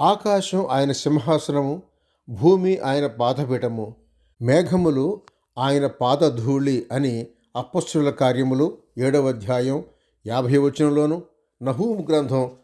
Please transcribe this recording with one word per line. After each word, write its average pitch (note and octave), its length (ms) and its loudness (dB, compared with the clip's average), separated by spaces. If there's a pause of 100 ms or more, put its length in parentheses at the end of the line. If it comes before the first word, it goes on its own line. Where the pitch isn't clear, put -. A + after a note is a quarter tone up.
ఆకాశం G3 680 0
ఆయన C3+ 260 0
సింహాసనము, D3 880 0 (460)
భూమి F3+ 500 2
ఆయన C#3 280 0
పాదపీఠము, A#2+ 880 -2 (460)
మేఘములు E3 760 2 (380)
ఆయన C#3 280 2
పాదధూళి C3+ 1080 0
అని A#2+ 340 -2 (300)
అపొస్తలుల D3 540 -2
కార్యములు C3 680 0 (200)
ఏడవ C3+ 300 2
అధ్యాయం B2+ 560 -2 (420)
యాభై B2+ 320 2
వచనంలోను, D3+ 640 2 (400)
నహూము D#3+ 480 -2
గ్రంథం C3 400 0 (140)